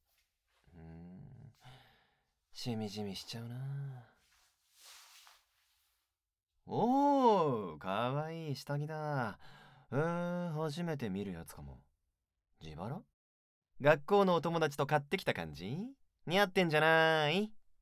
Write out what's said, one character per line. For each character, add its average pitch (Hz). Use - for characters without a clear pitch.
う -
ー 82
ん、 87
し -
み 107
じ 208
み 196
し -
ち -
ゃ 117
う 117
な。 120
お 196
ー、 -
か 101
わ 156
い 160
い 131
下 -
着 147
だ。 147
へ -
ー、 175
初 156
め 160
て 127
見 98
る 98
や 82
つ -
か 78
も。 67
自 -
腹？ 131
学 147
校 202
の 180
お 165
友 170
達 151
と -
買 151
っ -
て 143
き 185
た 120
感 82
じ？ 90
似 175
合 202
っ 190
て 190
ん 170
じ 151
ゃ 151
な 160
い？ 202